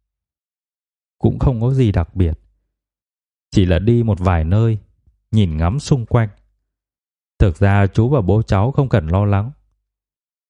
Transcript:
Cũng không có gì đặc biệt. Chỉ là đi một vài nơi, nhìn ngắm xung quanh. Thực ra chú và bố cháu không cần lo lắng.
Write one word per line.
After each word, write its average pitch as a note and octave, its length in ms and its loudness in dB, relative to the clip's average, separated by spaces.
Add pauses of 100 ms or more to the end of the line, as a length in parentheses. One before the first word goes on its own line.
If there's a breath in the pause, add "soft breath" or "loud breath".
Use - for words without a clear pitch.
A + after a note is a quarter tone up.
(1200)
Cũng A2+ 200 -2
không B2 220 0
có A#2+ 100 0
gì B2+ 220 2
đặc E2+ 220 -2
biệt. E2+ 260 0 (1080)
Chỉ F#2+ 160 2
là E2+ 120 2
đi A#2 240 2
một G#2+ 180 -2
vài F2 240 0
nơi, G#2+ 340 0 (520)
nhìn F#2+ 260 0
ngắm F2+ 240 -2
xung B2 260 -2
quanh. A2+ 220 0 (1080)
Thực F#2 180 0
ra G2+ 300 2
chú A2+ 220 0
và C#3+ 120 0
bố G2+ 220 0
cháu A2 300 -2
không C3+ 160 -2
cần F2+ 180 0
lo F#2+ 180 0
lắng. G2+ 260 -2 (1000)